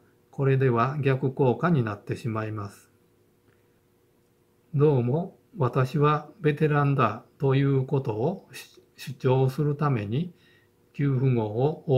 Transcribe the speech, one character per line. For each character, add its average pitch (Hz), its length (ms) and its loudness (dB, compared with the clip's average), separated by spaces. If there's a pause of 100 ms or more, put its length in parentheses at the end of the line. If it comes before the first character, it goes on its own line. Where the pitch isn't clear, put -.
(300)
こ 139 140 -4
れ 135 120 4
で 131 140 2
は 120 300 2
逆 135 320 0
効 123 240 2
果 175 140 0
に 147 120 4
な 107 120 -4
っ 101 100 -14
て 120 100 -8
し - 140 -8
ま 110 180 -4
い 107 60 -8
ま 101 180 -8
す。 - 220 -20 (1800)
ど 143 240 4
う 120 40 2
も 151 340 -2 (200)
私 131 420 0
は 147 300 2 (120)
ベ 151 140 2
テ 151 140 0
ラ 147 160 2
ン 139 100 2
だ 113 300 0 (140)
と 135 180 2
い 139 80 4
う 135 200 2
こ 135 160 -2
と 117 140 -4
を 143 340 -4 (480)
主 - 180 -14
張 131 360 2
す 143 100 -4
る 147 160 -2
た 147 140 -2
め 107 160 -2
に 151 260 -4 (600)
給 143 220 -2
付 127 200 2
号 113 120 0
を 127 360 -2 (160)